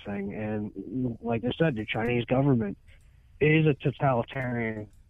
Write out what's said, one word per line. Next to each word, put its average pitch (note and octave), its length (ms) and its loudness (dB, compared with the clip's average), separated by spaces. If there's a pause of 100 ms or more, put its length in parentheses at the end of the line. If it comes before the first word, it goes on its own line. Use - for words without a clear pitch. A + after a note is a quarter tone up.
thing. G2+ 280 -6
And G#2+ 880 -6
like A#2 220 -2
I B2 140 -2
said, D#3+ 180 2
the G#2+ 100 -4
Chinese A#2+ 380 0
government B2+ 540 2 (640)
is D#3 240 6
a D3+ 80 6
totalitarian A#2+ 1120 -2 (220)